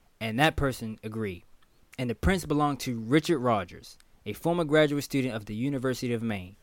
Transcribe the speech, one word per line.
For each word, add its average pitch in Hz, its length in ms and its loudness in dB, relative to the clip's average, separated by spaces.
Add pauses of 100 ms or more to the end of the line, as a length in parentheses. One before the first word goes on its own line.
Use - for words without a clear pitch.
(220)
and 110 180 -2
that 156 160 4
person 120 480 -2
agreed. 107 400 -6 (560)
And 123 100 -2
the 113 60 -2
prints 180 300 2
belonged 147 360 2
to 120 160 -4
Richard 143 420 2
Rogers, 104 580 -2 (280)
a 104 60 -6
former 170 320 0
graduate 147 400 4
student 127 320 -2
of 104 100 -8
the 107 100 -8
University 127 580 -2
of 113 100 -2
Maine. 98 400 -4